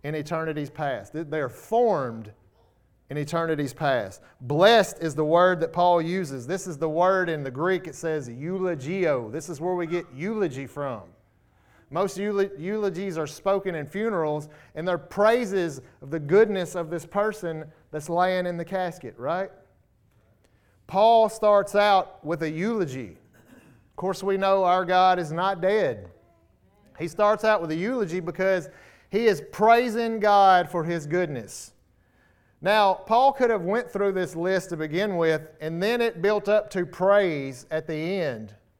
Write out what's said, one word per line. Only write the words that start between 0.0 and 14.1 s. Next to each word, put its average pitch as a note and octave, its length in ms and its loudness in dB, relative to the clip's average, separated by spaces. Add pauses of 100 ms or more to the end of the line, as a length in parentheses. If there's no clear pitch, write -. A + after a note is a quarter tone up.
in D3+ 100 -6
eternity's D3+ 560 -6
past. C3 420 -6
They D#3 280 -6
are C3 80 -4
formed B2+ 840 -2 (800)
in D3+ 80 -6
eternity's D3+ 560 -2
past. B2 480 -2 (180)
Blessed F3+ 600 4
is D#3 160 -4
the D#3 80 0
word F3 340 4
that D#3+ 140 -2
Paul F3 280 4
uses. D#3+ 460 -4
This F#3 220 -6
is D3+ 100 -8
the D#3+ 100 -2
word F3+ 400 2
in D#3 140 -4
the C3+ 80 -6
Greek. E3+ 380 -2
It C#3+ 80 -14
says D#3 320 -6
eulogio. D3+ 1040 -4
This D#3 160 -10
is D3 120 -10
where F3+ 140 -2
we F3 140 -4
get F3 260 -4
eulogy D3+ 540 -4
from. C3 340 -8 (880)
Most F3+ 260 -2
eula-, G3 440 -2
eulogies F#3+ 580 -4
are D3+ 80 -4
spoken F#3+ 480 -2
in D3+ 140 -8
funerals, D#3+ 600 -4 (280)